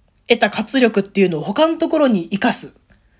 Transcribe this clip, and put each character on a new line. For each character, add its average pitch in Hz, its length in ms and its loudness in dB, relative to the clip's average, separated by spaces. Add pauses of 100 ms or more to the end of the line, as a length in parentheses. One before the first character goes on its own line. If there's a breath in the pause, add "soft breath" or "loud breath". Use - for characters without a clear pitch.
(280)
得 233 120 2
た 214 100 2
活 226 300 -4
力 220 220 2
っ - 20 2
て - 160 -6
い 190 60 4
う 175 40 2
の 160 100 -4
を - 20 -6
他 240 260 0
の 320 100 -2
と 330 120 -2
こ 320 100 0
ろ 285 80 2
に 196 220 0
生 196 100 -4
か 240 140 0
す。 - 240 -6 (420)